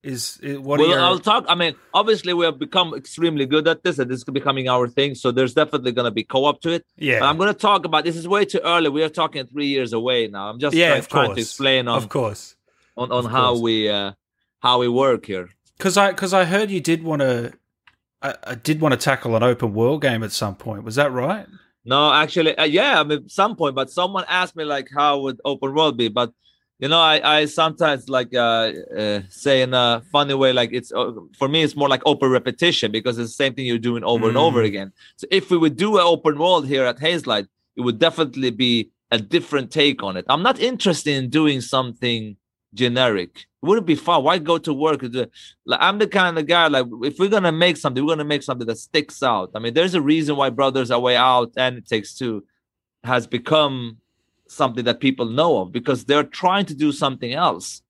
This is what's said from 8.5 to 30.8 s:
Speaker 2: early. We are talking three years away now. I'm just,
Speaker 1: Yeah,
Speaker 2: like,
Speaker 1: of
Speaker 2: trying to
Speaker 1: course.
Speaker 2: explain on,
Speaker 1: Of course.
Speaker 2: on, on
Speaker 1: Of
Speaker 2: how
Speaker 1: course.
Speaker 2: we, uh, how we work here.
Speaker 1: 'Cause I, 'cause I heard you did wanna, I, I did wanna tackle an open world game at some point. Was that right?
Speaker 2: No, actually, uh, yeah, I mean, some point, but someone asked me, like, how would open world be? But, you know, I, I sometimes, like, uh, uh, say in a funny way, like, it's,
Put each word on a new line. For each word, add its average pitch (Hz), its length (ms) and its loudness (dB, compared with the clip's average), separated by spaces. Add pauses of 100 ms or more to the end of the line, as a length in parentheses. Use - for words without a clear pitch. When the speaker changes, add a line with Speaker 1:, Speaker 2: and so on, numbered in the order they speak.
Speaker 2:
early. 165 260 2
We 143 140 0
are 156 60 0
talking 156 400 -4
three 143 180 -6
years 131 260 -2
away 117 360 0
now. 101 200 -10
I'm 113 120 -12
just, 147 160 0
Speaker 1:
Yeah, 165 140 4
Speaker 2:
like, 135 100 2
Speaker 1:
of - 80 -14
Speaker 2:
trying 139 160 2
to 104 100 -2
Speaker 1:
course. 117 60 -6
Speaker 2:
explain 131 480 0
on, 117 100 0
Speaker 1:
Of 113 100 -6
course. 110 460 -6 (420)
Speaker 2:
on, 123 140 -6
on 123 160 0
Speaker 1:
Of 110 60 -6
Speaker 2:
how 127 160 4
Speaker 1:
course. 120 140 0
Speaker 2:
we, 110 260 2
uh, 101 240 -2 (480)
how 127 180 2
we 123 100 0
work 123 380 0
here. 90 220 -8 (320)
Speaker 1:
'Cause 185 160 0
I, 196 160 4
'cause 185 200 -4
I 190 120 4
heard 196 260 -2
you 185 100 -4
did 160 220 -2
wanna, 135 520 -2 (680)
I, 135 120 -6 (120)
I 120 80 -8
did 151 260 -4
wanna 143 160 2
tackle 123 380 -2
an 113 80 2
open 120 320 0
world 131 280 0
game 117 200 0
at 104 80 -6
some 101 240 -4
point. 104 300 -12
Was 110 100 -10
that 143 160 2
right? 143 360 -4 (380)
Speaker 2:
No, 143 280 2
actually, 156 440 2
uh, 156 80 2
yeah, 185 360 2
I - 20 2
mean, 147 260 -2
some 202 280 0
point, 151 180 -2
but 131 160 -4
someone 185 380 -4
asked 180 260 -2
me, 160 80 -8
like, 143 320 -4
how 143 260 2
would 135 240 -6
open 135 300 -4
world 151 220 2
be? 117 120 0
But, 120 240 0 (480)
you 135 80 -4
know, 160 120 4
I, 151 380 4
I 151 80 2
sometimes, 156 600 0
like, 127 260 -2
uh, 113 380 2 (300)
uh, 104 180 -2 (100)
say 135 320 2
in 127 100 -2
a 120 300 2 (100)
funny 143 220 2
way, 135 180 4
like, 120 220 0
it's, 120 180 -8